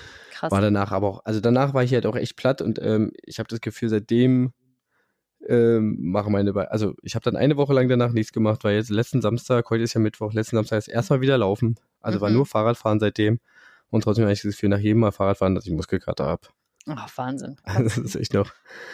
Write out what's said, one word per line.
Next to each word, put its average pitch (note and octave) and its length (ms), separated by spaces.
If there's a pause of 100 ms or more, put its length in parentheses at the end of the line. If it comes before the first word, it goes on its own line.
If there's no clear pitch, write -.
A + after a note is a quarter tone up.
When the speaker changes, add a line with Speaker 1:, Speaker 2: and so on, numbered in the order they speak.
(320)
Speaker 1:
Krass. - 180
Speaker 2:
War G2 120
danach G2+ 300
aber G2 160
auch, F#2 180
also G#2+ 140
danach B2+ 340
war B2+ 100
ich B2 80
halt A2+ 140
auch A2 100
echt - 200
platt C3 260
und, - 200
ähm, A2 300 (100)
ich - 160
hab A2 100
das A#2 120
Gefühl, A2+ 300
seitdem, B2 640 (920)
ähm, A#2 540
machen G2+ 320
meine G2+ 220
Be-, G2 160
also G#2+ 320
ich - 140
hab - 60
dann A2 140
eine C#3 200
Woche C#3 180
lang B2+ 140
danach A#2+ 240
nichts A2 200
gemacht, A2 320
weil G#2 120
jetzt A2 140
letzten A#2 300
Samstag, A#2 500
heute A2+ 140
ist A#2 100
ja A2+ 60
Mittwoch, G#2+ 320
letzten A2 240
Samstag G#2+ 220
ist - 100
erstmal A#2+ 320
wieder C3+ 160
laufen. G#2+ 400 (240)
Also G2 200
war G#2 100
Speaker 1:
Mhm. A2 60
Speaker 2:
nur C3+ 100
Fahrradfahren A2 540
seitdem G#2+ 400 (500)
und A2+ 140
trotzdem A2 200
hab G2+ 80
ich G2+ 100
das G#2 100
Gefühl, G#2 180
nach G2+ 80
jedem G#2+ 220
Mal G#2 120
Fahrradfahren, G2 420
dass F2+ 120
ich F2 60
Muskelkater D#2+ 540
hab. - 260 (340)
Speaker 1:
Ach, B2+ 300
Wahnsinn. C3 440
Speaker 2:
<laughs> - 40
Also A2+ 200
das A2 140
ist - 180
echt - 180
noch, G2+ 180 (420)